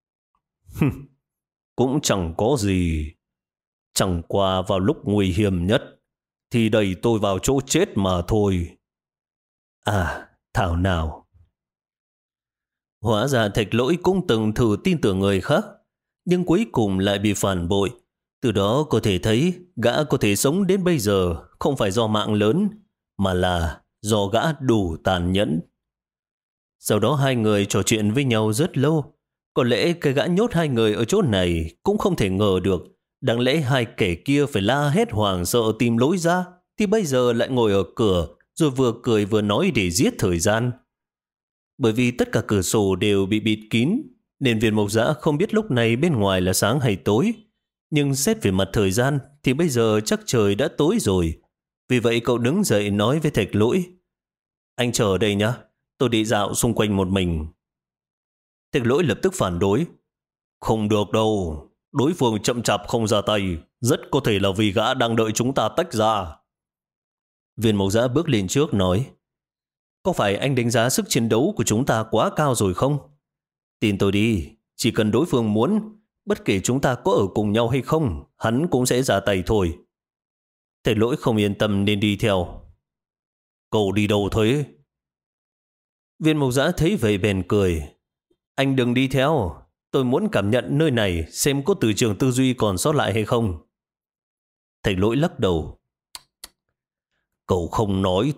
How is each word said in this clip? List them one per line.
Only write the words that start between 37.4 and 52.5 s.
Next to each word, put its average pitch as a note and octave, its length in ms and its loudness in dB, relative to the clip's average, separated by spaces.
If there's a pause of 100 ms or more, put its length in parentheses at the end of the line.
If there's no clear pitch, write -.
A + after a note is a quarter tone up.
ngồi A#2+ 220 2
ở G2 120 2 (120)
cửa, F#2 320 2 (260)
rồi D#3 160 0
vừa B2+ 240 2 (100)
cười G#2+ 220 2
vừa G#2 160 0
nói A#2+ 340 0
để F2+ 160 0
giết D#3+ 280 2
thời F2 200 0
gian. A2+ 320 0 (1080)
Bởi A2+ 140 2
vì A#2+ 200 2
tất A#3+ 200 -2
cả A2+ 160 0
cửa G#2 140 2
sổ F#2+ 340 2
đều G2 300 2
bị G#2+ 140 0
bịt G#2+ 200 -2 (100)
kín, D#3 320 0 (380)
nên A#2 200 0
Viên G#2+ 160 2
Mộc G#2 160 0
Dã A#2 220 0
không D3 240 -2
biết G#3 160 -2
lúc G#3+ 180 -2
này A#2 240 2
bên D3+ 200 0
ngoài G2 260 2
là F2+ 120 2
sáng A2+ 260 0
hay A#2+ 160 0
tối. B2 380 0 (560)
Nhưng C#3+ 260 0
xét A3 280 -2
về G2+ 80 2
mặt F#2+ 220 0
thời G2 180 2
gian C3 280 0 (240)
thì B2+ 100 2
bây E3 160 0
giờ A2+ 360 2
chắc G#3+ 200 -2
trời G2+ 300 2
đã C3+ 120 0 (100)
tối F3 220 2
rồi. F2 420 0 (480)
Vì B2+ 100 2
vậy A#2 200 2
cậu A#2+ 180 0
đứng C#3+ 260 0